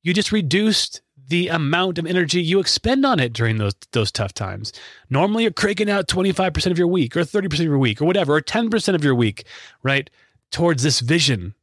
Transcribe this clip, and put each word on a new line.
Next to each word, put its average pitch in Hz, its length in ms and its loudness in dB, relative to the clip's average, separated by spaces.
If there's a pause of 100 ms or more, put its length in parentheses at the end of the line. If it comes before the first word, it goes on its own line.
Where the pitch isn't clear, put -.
You 175 100 0
just 202 180 0
reduced 202 680 0 (260)
the 175 220 0
amount 165 500 0
of 160 80 -6
energy 180 340 0
you 170 180 2
expend 269 460 0
on 240 140 2
it 120 140 0
during 110 240 0
those, 101 180 -2 (160)
those 110 200 0
tough 98 220 -4
times. 98 380 -10 (380)
Normally, 202 340 0
you're 214 80 0
cranking 208 380 0
out 202 180 0
twenty-five 185 460 0
percent - 180 -2
of 165 80 0
your 175 80 2
week 170 280 0
or 170 80 0
thirty 190 240 -2
percent 160 200 0
of 151 40 0
your 143 60 2
week 123 240 2
or 151 40 0
whatever, 175 280 2
or 151 80 4
ten 226 280 -2
percent 208 260 2
of 151 80 0
your 139 100 4
week, 113 320 0 (380)
right, 139 260 0 (400)
towards 165 320 0
this 139 200 2
vision. 123 600 0